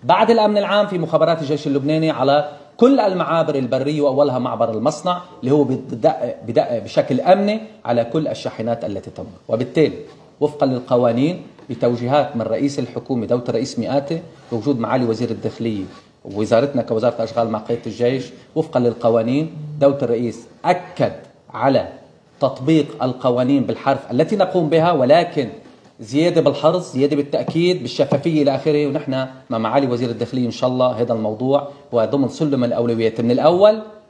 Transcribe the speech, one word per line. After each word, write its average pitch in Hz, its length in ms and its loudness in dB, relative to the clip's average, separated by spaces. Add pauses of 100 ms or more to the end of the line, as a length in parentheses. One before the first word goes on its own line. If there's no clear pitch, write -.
بعد 190 280 4
الأمن 214 260 4
العام 202 300 2
في 185 100 -4
مخابرات 160 440 0
الجيش 147 260 -4
اللبناني 151 440 0
على 139 380 2 (280)
كل 262 220 6
المعابر 165 560 0
البرية 135 460 -2
وأولها 143 380 2
معبر 117 320 -2
المصنع 160 500 -2 (180)
اللي 127 140 0
هو 147 100 4
بدق، 120 720 -2 (120)
بدق 120 320 0
بشكل 135 420 -2
أمني 202 400 2 (240)
على 120 200 0
كل 156 220 -4
الشاحنات - 580 -6
التي 101 240 -8
تمر. 92 160 -12 (220)
وبالتالي 123 480 0 (440)
وفقًا 143 260 0
للقوانين 123 760 0 (280)
بتوجيهات 120 680 0
من 117 60 -4
رئيس 135 380 -2
الحكومة 120 460 -6
دولة 123 240 0
الرئيس 117 300 -4
مئاتي 139 420 -4 (300)
بوجود 120 280 -2
معالي 120 260 -2
وزير 113 240 -2
الداخلية 107 540 -6 (420)
ووزارتنا 110 560 0
كوزارة 113 420 0
أشغال 113 260 -2
مع 107 100 -4
قيادة 117 260 -6
الجيش، 120 400 -2 (300)
وفقًا 156 240 -2
للقوانين 120 720 0 (280)
دولة 139 220 4
الرئيس 117 460 -4 (180)
أكد - 460 -2 (420)
على 117 340 2 (520)
تطبيق 139 640 0
القوانين 127 600 2
بالحرف - 480 -2
التي 151 240 0
نقوم 180 340 2
بها، 165 220 4
ولكن 147 580 4 (500)
زيادة 147 420 2
بالحرص، 156 520 2
زيادة 139 220 2
بالتأكيد، 160 680 0
بالشفافية 147 640 0
إلى 135 120 2
آخره. 147 320 0
ونحن 135 400 -4 (220)
مع - 80 -2
معالي 120 300 0
وزير 120 220 -2
الداخلية 117 360 -4
إن 113 60 -4
شاء 127 180 -2
الله 127 220 2
هذا 117 220 -2
الموضوع 113 540 -2 (240)
وضمن 117 360 2
سلم 139 360 -2
الأولويات 117 580 0
من 117 100 2
الأول 180 500 4 (280)